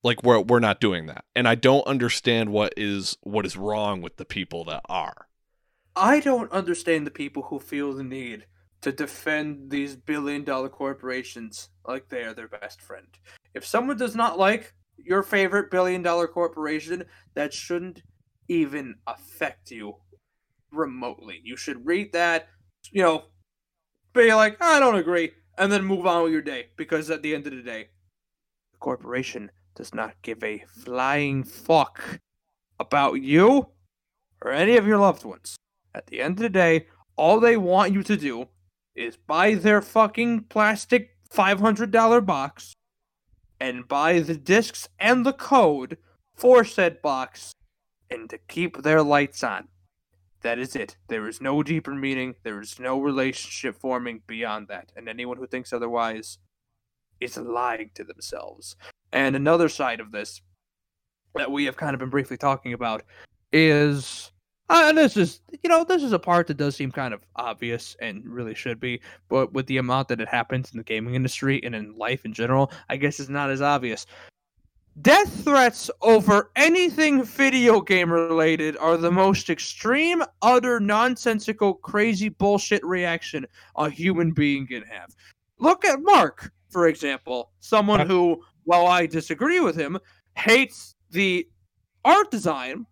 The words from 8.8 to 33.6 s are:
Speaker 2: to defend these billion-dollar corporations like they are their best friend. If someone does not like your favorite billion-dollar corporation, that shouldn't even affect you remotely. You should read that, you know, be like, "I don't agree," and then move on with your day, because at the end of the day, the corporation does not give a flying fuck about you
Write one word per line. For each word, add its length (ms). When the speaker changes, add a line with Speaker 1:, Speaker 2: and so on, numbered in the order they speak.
Speaker 2:
to 100
defend 800
these 260
billion-dollar 760
corporations 1000
like 220
they 140
are 100
their 140
best 340
friend. 260
If 100
someone 340
does 180
not 240
like 340
your 240
favorite 480
billion-dollar 600
corporation, 720
that 180
shouldn't 480
even 480
affect 640
you 280
remotely. 720
You 140
should 280
read 280
that, 340
you 120
know, 220
be 200
like, 260
"I 200
don't 160
agree," 380
and 120
then 120
move 240
on 160
with 80
your 100
day, 340
because 360
at 100
the 140
end 100
of 80
the 80
day, 280
the 80
corporation 720
does 180
not 300
give 200
a 240
flying 760
fuck 760
about 420
you 460